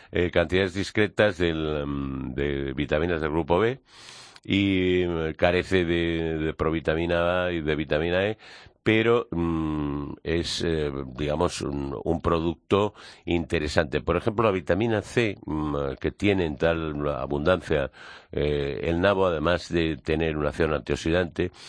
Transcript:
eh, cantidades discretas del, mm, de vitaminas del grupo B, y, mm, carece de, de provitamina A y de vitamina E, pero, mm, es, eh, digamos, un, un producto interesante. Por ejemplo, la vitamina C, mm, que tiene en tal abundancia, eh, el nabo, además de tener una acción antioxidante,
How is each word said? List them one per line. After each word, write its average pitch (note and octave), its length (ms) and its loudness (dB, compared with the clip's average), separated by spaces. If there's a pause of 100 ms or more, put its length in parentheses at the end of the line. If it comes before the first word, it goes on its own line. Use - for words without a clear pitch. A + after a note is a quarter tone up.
(120)
eh, F2 200 0
cantidades F2+ 420 2
discretas G2+ 640 0
del, D#2 480 0
mm, C2+ 480 -6
de C#2 400 -2
vitaminas D2+ 480 0
del D#2 100 -2
grupo E2 280 2
B, A#2 200 0 (640)
y, F#2 640 2
mm, E2 300 -2
carece F2 500 2
de, E2 540 0
de D#2 140 -2
provitamina E2+ 920 0
A F2+ 60 -2
y E2+ 100 -2
de D2+ 140 0
vitamina D#2+ 500 0
E, G#2+ 120 -4 (460)
pero, A2+ 480 4
mm, D2+ 800 -2 (100)
es, D#2+ 420 -2
eh, D#2 240 0 (280)
digamos, D2+ 420 -2
un, C#2 340 -4 (120)
un E2 160 -2
producto E2+ 720 0 (320)
interesante. D#2+ 720 0
Por E2 160 0
ejemplo, A2 300 2
la G#2+ 60 4
vitamina F#2+ 500 0
C, A2 340 -2 (100)
mm, D2 540 -2
que D2+ 120 -2
tiene F#2+ 340 2
en D2+ 100 -2
tal D#2+ 540 0
abundancia, D2 800 0 (400)
eh, C#2+ 520 -2
el E2+ 180 0
nabo, F#2+ 260 4
además E2+ 400 0
de D#2+ 300 0
tener D#2 400 0
una D2 120 0
acción D#2 240 0
antioxidante, E2+ 800 -2 (180)